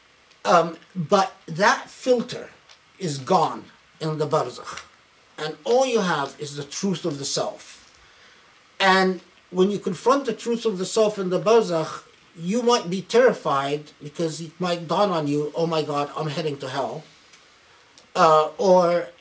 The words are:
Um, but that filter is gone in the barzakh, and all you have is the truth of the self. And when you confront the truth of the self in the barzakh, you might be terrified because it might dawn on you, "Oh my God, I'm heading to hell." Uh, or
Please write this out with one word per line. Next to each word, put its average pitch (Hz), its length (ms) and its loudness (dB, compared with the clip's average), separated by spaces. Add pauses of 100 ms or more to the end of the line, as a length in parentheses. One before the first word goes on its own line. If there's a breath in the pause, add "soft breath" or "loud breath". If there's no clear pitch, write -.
(440)
Um, 175 340 4 (160)
but 190 400 0 (120)
that 202 440 0
filter - 580 -2 (500)
is 147 200 -6
gone 131 460 0 (360)
in 156 180 -4
the 147 80 -2
barzakh, 131 580 -4 (520)
and 156 280 -8
all 247 200 4
you 233 160 0
have 151 380 -2
is 143 180 -12
the 143 80 -8
truth 190 400 -4
of 147 140 -4
the 139 60 -10
self. - 680 -8 (840 soft breath)
And 190 420 4 (300)
when 185 200 2
you 202 80 -4
confront 262 480 0
the 233 60 -2
truth 226 320 -4
of 208 140 -2
the 185 80 -4
self 208 320 0
in 190 120 -4
the 175 100 0
barzakh, 175 640 0 (340)
you 190 240 -2
might 226 260 2
be 185 140 -4
terrified 151 880 0 (120)
because 156 380 -6
it 165 200 -12
might 175 260 -4
dawn 190 240 2
on 160 160 -2
you, 147 280 -2
"Oh 165 120 0
my 160 160 -2
God, 143 340 -4
I'm 156 120 -4
heading 147 300 -6
to 135 100 -10
hell." 139 340 -8 (1120 soft breath)
Uh, 156 420 6
or 180 520 4 (120)